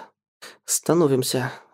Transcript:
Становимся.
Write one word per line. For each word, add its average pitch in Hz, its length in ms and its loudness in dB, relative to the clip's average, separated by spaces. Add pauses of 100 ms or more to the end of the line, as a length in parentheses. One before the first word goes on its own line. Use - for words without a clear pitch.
(640)
Становимся. 135 880 0 (220)